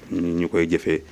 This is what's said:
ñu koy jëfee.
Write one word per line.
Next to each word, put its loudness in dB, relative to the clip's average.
ñu 0
koy 2
jëfee. 0